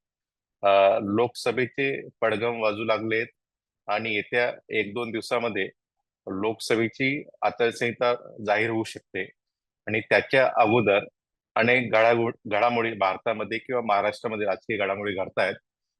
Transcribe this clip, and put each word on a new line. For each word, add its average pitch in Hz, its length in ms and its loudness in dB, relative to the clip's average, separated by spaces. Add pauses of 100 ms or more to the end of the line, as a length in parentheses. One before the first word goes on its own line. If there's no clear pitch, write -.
(640)
अ, 98 400 6
लोकसभेचे 120 1040 -2 (120)
पडघम 113 400 0
वाजू 113 240 0
लागलेत 110 420 -2 (600)
आणि 110 280 -4
येत्या 120 380 -2 (160)
एक 104 260 -4
दोन 117 160 -6
दिवसामध्ये 110 580 -4 (580)
लोकसभेची 113 960 -2 (180)
आचारसंहिता 117 720 0 (320)
जाहीर 107 240 0
होऊ 113 140 -2
शकते - 460 -10 (560)
आणि 107 140 -2
त्याच्या 113 560 2
अगोदर 107 440 4 (540)
अनेक 120 380 2
घडामो-, 117 400 4 (140)
घडामोडी 113 460 0
भारतामध्ये 107 640 -4
किंवा 123 240 -4
महाराष्ट्रामध्ये 104 640 -2
राजकीय 98 300 -4
घडामोडी 101 380 -2
घडतायत 95 400 -2 (460)